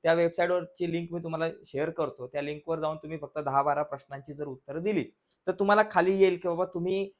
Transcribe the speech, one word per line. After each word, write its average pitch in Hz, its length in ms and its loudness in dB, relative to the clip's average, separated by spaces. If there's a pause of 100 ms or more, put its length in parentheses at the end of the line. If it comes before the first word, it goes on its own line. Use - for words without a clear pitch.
त्या 165 100 4
वेबसाईटवरची 175 760 0
लिंक 170 200 -4
मी 170 120 -6
तुम्हाला 165 220 -2 (200)
शेअर 143 240 -2
करतो. 147 380 -4
त्या 143 140 -6
लिंकवर 151 380 -6
जाऊन 156 180 -2
तुम्ही 156 200 -10
फक्त 147 220 -8
दहा 139 240 2
बारा 147 200 2
प्रश्नांची 139 500 -10
जर 143 120 -8
उत्तरं 139 360 -10
दिली, 185 220 0 (440)
तर 185 40 0
तुम्हाला 202 300 4 (100)
खाली 185 280 4
येईल 185 180 6
की 180 100 -6
बाबा 175 180 0
तुम्ही 190 540 -2